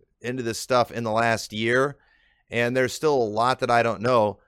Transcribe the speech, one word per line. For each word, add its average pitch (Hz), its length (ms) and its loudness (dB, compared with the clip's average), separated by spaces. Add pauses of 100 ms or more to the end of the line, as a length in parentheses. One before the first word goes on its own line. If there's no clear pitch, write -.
(220)
into 123 220 -6
this 113 160 -4
stuff 123 320 0
in 117 120 -6
the 110 80 -4
last 113 420 0
year, 123 440 0 (520)
and 120 260 -2
there's 127 180 0
still 151 220 0
a 123 80 2
lot 113 360 0
that 120 120 -2
I 120 120 4
don't 104 180 -2
know. 110 460 2